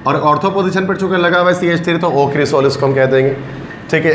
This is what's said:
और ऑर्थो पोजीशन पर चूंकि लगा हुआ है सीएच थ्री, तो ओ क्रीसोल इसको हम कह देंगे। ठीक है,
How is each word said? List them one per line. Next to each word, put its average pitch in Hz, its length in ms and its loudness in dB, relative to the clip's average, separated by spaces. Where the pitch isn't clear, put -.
और 143 100 0
ऑर्थो 151 340 0
पोजीशन 185 360 0
पर 185 100 -2
चूंकि 185 200 -2
लगा 175 220 2
हुआ 180 120 2
है 180 100 0
सीएच 170 240 0
थ्री, 170 140 0
तो 170 120 0
ओ 139 220 2
क्रीसोल 143 340 2
इसको 135 200 0
हम 135 80 0
कह 135 120 2
देंगे। 135 300 2
ठीक 160 140 0
है, 160 100 2